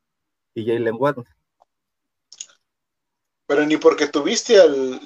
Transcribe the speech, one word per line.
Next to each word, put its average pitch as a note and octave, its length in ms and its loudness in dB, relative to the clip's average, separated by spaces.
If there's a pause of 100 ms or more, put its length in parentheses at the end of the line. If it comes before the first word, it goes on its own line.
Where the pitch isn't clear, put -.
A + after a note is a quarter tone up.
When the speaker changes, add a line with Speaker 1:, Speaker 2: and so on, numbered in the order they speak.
(540)
Speaker 1:
y A2 120 -8
Jalen A2+ 320 -4
Waddle. C#3 260 -4 (2250)
Speaker 2:
Pero D3 200 0
ni D3+ 100 -2
porque D3+ 300 2
tuviste G3 540 2
al C3+ 460 2